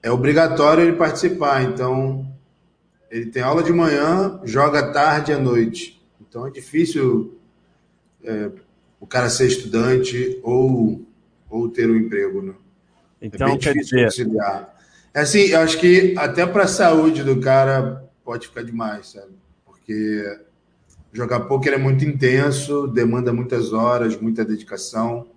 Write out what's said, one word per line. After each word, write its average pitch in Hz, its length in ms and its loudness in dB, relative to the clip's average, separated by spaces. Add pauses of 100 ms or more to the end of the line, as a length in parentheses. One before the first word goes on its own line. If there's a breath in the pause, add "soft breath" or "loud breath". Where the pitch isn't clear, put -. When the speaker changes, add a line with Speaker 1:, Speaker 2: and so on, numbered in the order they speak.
Speaker 1:
é 117 80 -2
obrigatório 151 720 4
ele 170 120 4
participar. 147 680 0
Então, 131 680 -4 (800)
ele 117 160 -8
tem 123 160 -6
aula 151 220 0
de 165 100 2
manhã, 170 720 0
joga 143 480 0
tarde 147 400 2
e - 20 2
à 139 60 0
noite. 120 600 -2 (220)
Então, 123 240 -14
é 135 60 -12
difícil, 135 840 -2 (880)
é, 107 280 -8 (480)
o - 80 -20
cara 123 200 -2
ser 127 200 0
estudante 123 960 0
ou, 123 580 0 (480)
ou 113 180 -6
ter 117 220 0
um 113 60 2
emprego, 98 480 -2
né? 95 100 -12 (680)
Speaker 2:
Então, 107 280 -4
Speaker 1:
É - 20 4
bem 135 100 0
Speaker 2:
quer 139 140 -2
Speaker 1:
difícil 139 240 -2
Speaker 2:
dizer 120 80 6
Speaker 1:
conciliar. 104 720 -4 (400 soft breath)
É 143 60 0
assim, 151 240 2
eu 160 160 4
acho 160 180 0
que 180 360 6
até 165 300 -2
pra 190 220 2
saúde 160 560 4
do 135 160 0
cara 135 680 0 (160)
pode 120 240 -10
ficar 120 140 -14
demais, 113 520 -10
sabe? 98 180 -20 (340)
Porque 107 580 -6 (880)
jogar 120 300 -4
pôquer 135 320 0
é 135 40 0
muito 135 280 2
intenso, 139 800 0
demanda 120 480 0
muitas 117 400 -4
horas, 113 460 0
muita 110 260 -2
dedicação. 113 920 -8